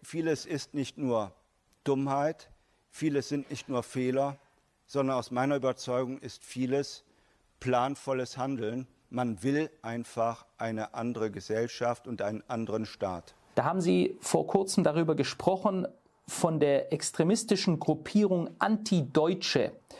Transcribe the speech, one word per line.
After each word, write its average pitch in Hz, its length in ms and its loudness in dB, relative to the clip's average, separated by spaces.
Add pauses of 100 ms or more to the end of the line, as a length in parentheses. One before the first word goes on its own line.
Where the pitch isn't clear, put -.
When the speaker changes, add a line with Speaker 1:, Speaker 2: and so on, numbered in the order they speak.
Speaker 1:
vieles 160 440 -2
ist 147 260 -6
nicht 139 240 -4
nur 113 380 0 (500)
Dummheit, 139 640 0 (420)
vieles 143 380 -2
sind 143 220 -4
nicht - 180 -10
nur 123 140 -2
Fehler, 135 560 -2 (480)
sondern 135 320 0
aus 117 120 -4
meiner 131 260 2
Überzeugung 127 640 -2
ist - 220 -14
vieles 131 600 -2 (540)
planvolles 127 800 -2
Handeln. 127 480 -4 (260)
Man 117 300 -2
will 147 280 0 (120)
einfach 117 640 -4 (100)
eine 113 380 -4
andere 117 380 -2
Gesellschaft 113 760 -2
und 120 160 -6
einen 104 240 -4
anderen 110 400 -4
Staat. 92 480 -6 (220)
Speaker 2:
Da 127 80 4
haben 175 160 0
Sie 180 400 4
vor - 260 2
kurzem 196 380 4
darüber 156 320 4
gesprochen, 190 720 0 (400)
von 160 320 2
der 143 320 4
extremistischen 175 880 2
Gruppierung 175 720 2 (100)
Antideutsche. 175 1120 2 (280)